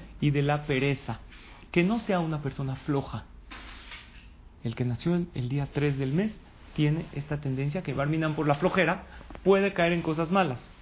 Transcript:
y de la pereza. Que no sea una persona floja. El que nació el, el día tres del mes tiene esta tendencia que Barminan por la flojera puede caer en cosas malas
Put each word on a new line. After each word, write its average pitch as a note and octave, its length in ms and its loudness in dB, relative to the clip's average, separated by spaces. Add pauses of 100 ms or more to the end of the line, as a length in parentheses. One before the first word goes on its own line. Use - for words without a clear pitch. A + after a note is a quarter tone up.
(220)
y D3 100 4
de C#3+ 120 2
la D3 200 2
pereza. C3+ 560 0 (520)
Que F3 120 4
no A3 160 2
sea G3 200 0
una D#3 220 -2
persona C3+ 340 -4
floja. C3+ 500 -2 (1400)
El A2+ 120 -4
que B2 100 -2
nació B2 300 0
el, F3 200 0
el B2 140 -4
día C#3 240 -2
tres C#3+ 240 2
del C3+ 160 0
mes G#3+ 200 0 (420)
tiene D3+ 380 2
esta C#3+ 280 -6
tendencia C#3 400 -2
que D3 120 -4
Barminan D3+ 420 0
por D3+ 120 0
la C#3+ 80 6
flojera F3+ 480 2 (400)
puede G3 300 6
caer E3+ 200 4
en E3+ 80 2
cosas D#3+ 300 0
malas E3+ 280 2 (220)